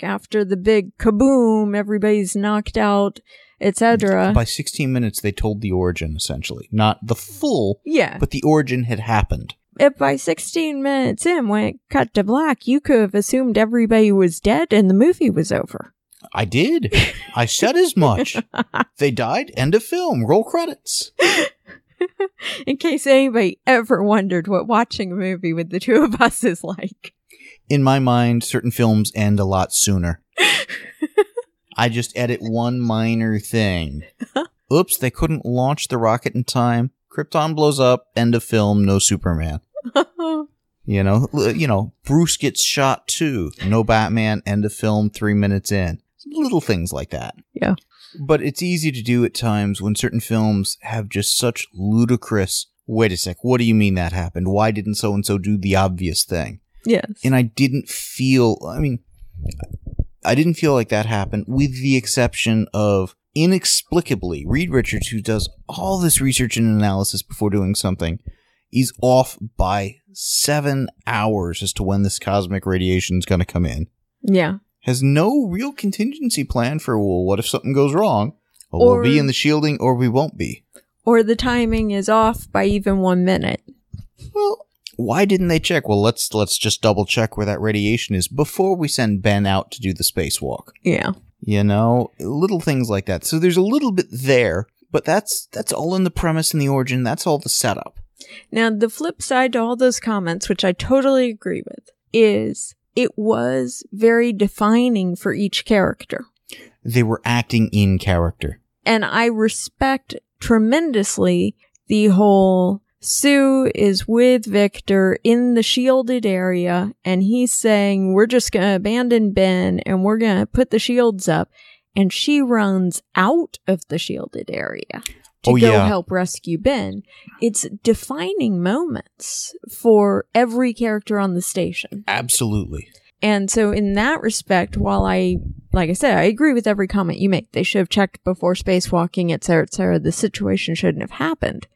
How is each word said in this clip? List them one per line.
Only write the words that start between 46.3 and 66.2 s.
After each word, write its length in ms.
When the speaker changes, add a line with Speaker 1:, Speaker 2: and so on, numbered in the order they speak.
Speaker 2:
things 320
like 180
that. 240
Speaker 1:
Yeah. 220
Speaker 2:
But 200
it's 220
easy 300
to 100
do 220
at 100
times 480
when 140
certain 240
films 600
have 260
just 280
such 380
ludicrous, 920
"Wait 240
a 60
sec, 260
what 160
do 60
you 100
mean 200
that 180
happened? 340
Why 240
didn't 240
so-and-so 440
do 200
the 160
obvious 500
thing?" 360
Speaker 1:
Yes. 260
Speaker 2:
And 100
I 80
didn't 460
feel, 760
I 140
mean, 220
I 120
didn't 180
feel 180
like 180
that 160
happened, 420
with 240
the 140
exception 760
of, 440
inexplicably, 1120
Reed 240
Richards, 380
who 120
does 280
all 300
this 220